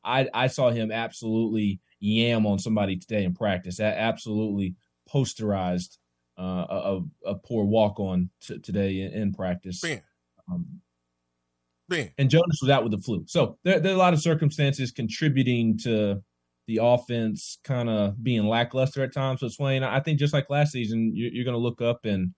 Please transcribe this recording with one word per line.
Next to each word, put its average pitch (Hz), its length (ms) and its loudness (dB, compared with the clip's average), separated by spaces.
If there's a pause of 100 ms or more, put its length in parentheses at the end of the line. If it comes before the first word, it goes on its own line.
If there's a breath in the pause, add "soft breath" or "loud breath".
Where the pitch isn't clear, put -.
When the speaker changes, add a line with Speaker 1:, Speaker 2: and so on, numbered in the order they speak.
Speaker 1:
I, 131 300 0
I 127 140 0
saw 127 240 2
him 110 200 -2
absolutely 110 880 -2 (200)
yam 110 480 2
on 101 100 2
somebody 101 400 0
today 104 260 -2
in 90 120 0
practice. 92 440 -2
A-, 107 40 0 (160)
absolutely 107 760 -2 (380)
posterized, 98 840 -2 (420)
uh, 92 300 -4
a, 95 320 -2 (240)
a, 98 60 -4
a 98 40 -4
poor 107 300 -2
walk-on 101 640 2 (120)
t-, - 180 -12
today 95 420 -2
in, 98 120 -6
in 101 200 -2
practice. 90 480 -6
Speaker 2:
Ben. 156 200 -6 (500)
Speaker 1:
Um, 175 300 -8 (1040)
Speaker 2:
Ben. 160 300 -4
Speaker 1:
and 135 140 4
Jonas 165 320 4
was 131 80 4
out 131 120 6
with 110 100 -2
the 104 40 -2
flu. 101 300 -4
So 143 360 0
there, 175 160 4
there 180 120 2
are 185 40 0
a 185 40 2
lot 180 140 6
of 151 80 2
circumstances 143 680 0
contributing 123 920 0
to 104 400 0 (440)
the 110 140 -2
offense 120 840 0
kinda 110 600 0
being 113 240 2
lackluster 131 560 0
at 131 100 -6
times. 135 280 -2
So, 123 80 -4
Swain, 135 340 -2
I 127 160 0
think 151 180 0
just 147 160 2
like 143 160 0
last 147 220 2
season, 113 440 -2
you, 117 160 -2
you're 123 140 -4
gonna 123 120 -2
look 117 220 -2
up 120 280 0
in 95 300 0